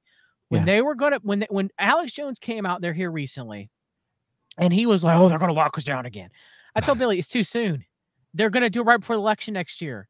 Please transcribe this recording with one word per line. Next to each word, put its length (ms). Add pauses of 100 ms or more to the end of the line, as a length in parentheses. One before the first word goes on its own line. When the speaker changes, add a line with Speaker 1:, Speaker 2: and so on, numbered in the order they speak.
(500)
Speaker 1:
when 120
Speaker 2:
Yeah. 40
Speaker 1:
they 160
were 140
gonna, 280
when 160
they, 100
when 280
Alex 360
Jones 260
came 260
out 160
there 120
here 180
recently, 580 (880)
and 160
he 120
was 180
like, 140
"Oh, 120
they're 100
gonna 140
lock 240
us 60
down 220
again." 240 (460)
I 60
told 160
Speaker 2:
<laughs> 20
Speaker 1:
Billy, 200
"It's 80
too 160
soon. 420 (480)
They're 160
gonna 200
do 120
it 40
right 140
before 180
the 40
election 320
next 280
year. 280